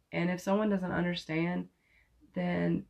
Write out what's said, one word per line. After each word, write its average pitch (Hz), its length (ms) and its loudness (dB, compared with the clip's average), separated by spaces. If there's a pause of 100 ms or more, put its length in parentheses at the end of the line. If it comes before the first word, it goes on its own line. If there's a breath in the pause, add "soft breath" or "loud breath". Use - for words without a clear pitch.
(120)
And 170 180 0
if 180 120 -2
someone 208 280 2
doesn't 185 220 0
understand, 175 760 -2 (680 soft breath)
then 175 560 0